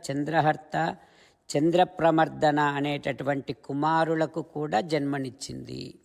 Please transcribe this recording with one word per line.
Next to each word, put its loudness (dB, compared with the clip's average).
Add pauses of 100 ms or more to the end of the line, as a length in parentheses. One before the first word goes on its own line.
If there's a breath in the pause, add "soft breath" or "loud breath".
(120)
చంద్రహర్త, 0 (640 soft breath)
చంద్రప్రమర్దన 4
అనేటటువంటి -2
కుమారులకు 0
కూడా -2
జన్మనిచ్చింది -6 (100)